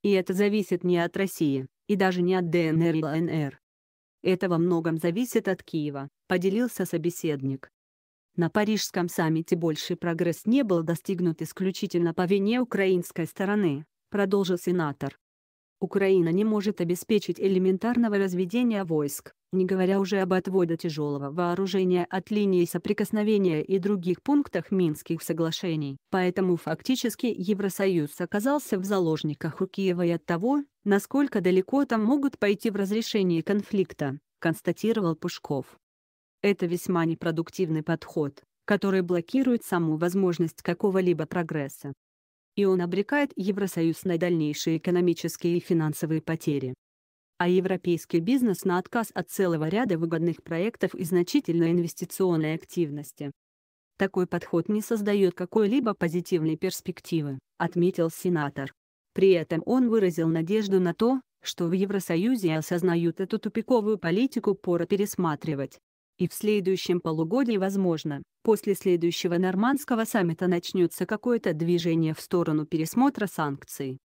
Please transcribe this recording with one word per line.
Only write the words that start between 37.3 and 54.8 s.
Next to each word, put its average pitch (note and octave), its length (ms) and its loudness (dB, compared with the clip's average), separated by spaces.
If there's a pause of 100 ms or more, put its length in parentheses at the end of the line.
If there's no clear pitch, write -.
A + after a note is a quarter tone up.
подход, D#3 580 -4 (240)
который G3 360 2
блокирует A3+ 600 0
саму E3 340 0
возможность F3 680 0
какого-либо F3+ 640 0
прогресса. D3+ 640 -6 (640)
И G3+ 100 2
он F#3 160 4
обрекает G3 540 0
Евросоюз F#3 720 -2
на F3 120 0
дальнейшие E3 600 0
экономические F3 800 0
и - 20 2
финансовые D#3+ 600 0
потери. C#3+ 520 -4 (640)
А F3 100 2
европейский F3+ 720 0
бизнес A3 460 2
на F3+ 140 2
отказ A3+ 340 -4
от - 160 -6
целого E3 400 0
ряда G3+ 300 0
выгодных E3 440 -2
проектов F#3 520 -4
и - 80 -8
значительной E3+ 680 2
инвестиционной E3+ 840 0
активности. D3 760 -6 (640)
«Такой F#3+ 280 0
подход F3 420 -2
не G#3+ 140 0